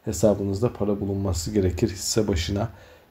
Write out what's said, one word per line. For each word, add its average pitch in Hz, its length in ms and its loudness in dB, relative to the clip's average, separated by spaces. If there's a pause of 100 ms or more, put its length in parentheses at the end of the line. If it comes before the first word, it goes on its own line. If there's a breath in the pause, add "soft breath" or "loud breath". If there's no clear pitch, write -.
hesabınızda 101 680 2
para 101 280 -2
bulunması 98 500 -2
gerekir 98 380 2
hisse 101 400 -2
başına. 101 400 -2 (420 loud breath)